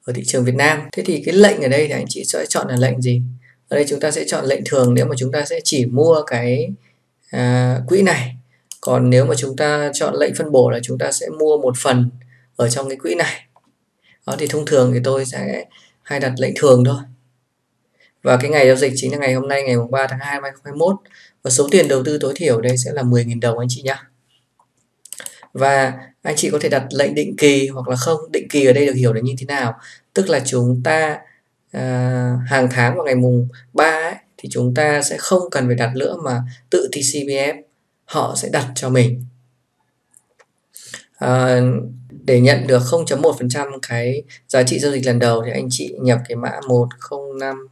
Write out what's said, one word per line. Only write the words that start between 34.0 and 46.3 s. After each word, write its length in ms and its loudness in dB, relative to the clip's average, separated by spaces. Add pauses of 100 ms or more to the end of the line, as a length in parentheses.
thì 140 -16
chúng 220 -2
ta 280 2
sẽ 160 -4
không 340 0
cần 160 0
phải 80 2
đặt 200 -2
nữa 280 -4
mà 180 -2 (280)
tự 220 2
T 40 -8
C 180 -4 (140)
B 20 -6
F 240 0 (520)
họ 320 -4
sẽ 120 -6
đặt 260 -2
cho 140 -4
mình. 360 2 (1900)
À, 420 2 (500)
để 320 2
nhận 260 4
được 180 4
không 200 0
chấm 160 -2
một 160 4
phần 120 -4
trăm 180 -4 (200)
cái 360 -4 (240)
giá 160 2
trị 160 0
giao 120 0
dịch 140 -4
lần 140 2
đầu 260 2
thì 60 -6
anh 180 -6
chị 320 -6
nhập 260 2
cái 80 -6